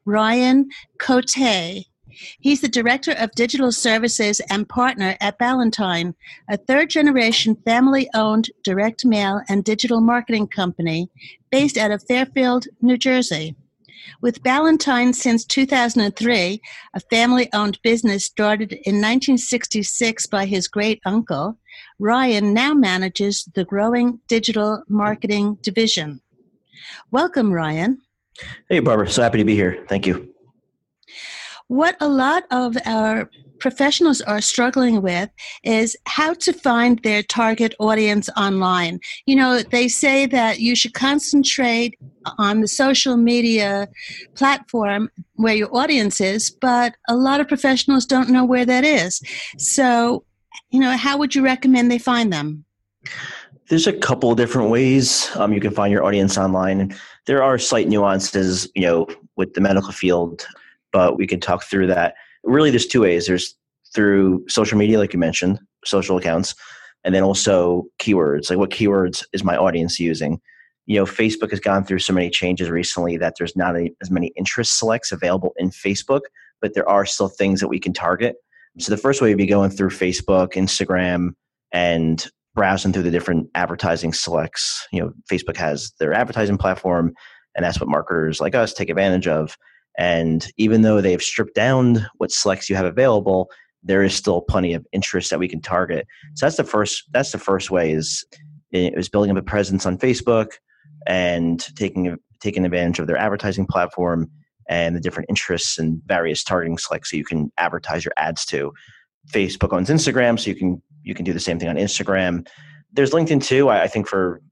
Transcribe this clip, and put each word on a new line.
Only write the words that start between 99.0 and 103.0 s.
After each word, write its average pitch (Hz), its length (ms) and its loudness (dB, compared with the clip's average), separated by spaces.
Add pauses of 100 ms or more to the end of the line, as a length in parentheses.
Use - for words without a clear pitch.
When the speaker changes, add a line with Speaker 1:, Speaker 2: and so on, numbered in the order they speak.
Speaker 2:
building 104 200 2
up 98 60 0
a 95 60 -2
presence 95 440 -2
on 92 120 -2
Facebook 113 540 0 (540)
and 87 540 -2 (160)
taking, 90 400 -4 (240)
taking 95 240 -4
advantage 87 360 -2
of 78 80 -6